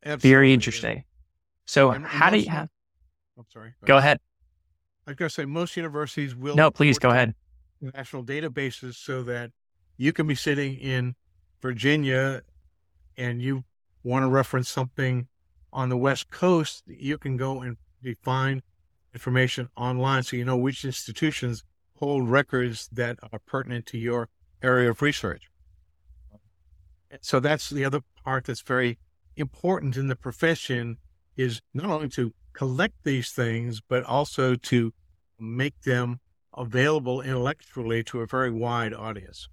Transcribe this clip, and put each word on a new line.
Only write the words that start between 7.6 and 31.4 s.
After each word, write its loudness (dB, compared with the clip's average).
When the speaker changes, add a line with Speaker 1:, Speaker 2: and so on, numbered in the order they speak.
Speaker 1:
national -12
databases -6
so -8
that -8
you 2
can 0
be 0
sitting -2
in -2
Virginia 0
and -6
you -4
wanna 0
reference 2
something -2
on -4
the 0
West -2
Coast, 0
you -8
can -4
go -4
and -8
you -8
find -2
information 0
online 0
so -6
you -4
know 0
which -2
institutions -4
hold -2
records 0
that -4
are -10
pertinent -8
to -10
your -2
area 4
of -2
research. -2
So 0
that's -2
the -4
other -2
part -4
that's -8
very -2
important -4
in -2
the -2
profession, -4
is -4